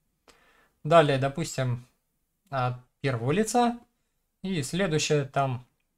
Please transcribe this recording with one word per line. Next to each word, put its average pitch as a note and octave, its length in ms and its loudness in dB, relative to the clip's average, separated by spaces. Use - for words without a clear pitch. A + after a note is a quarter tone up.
Далее, D3+ 340 6
допустим, B2+ 680 -4
от B2 240 -2
первого B2 300 -2
лица. A#3+ 480 0
И F#3 180 -2
следующая D3+ 640 0
там, C3 400 -4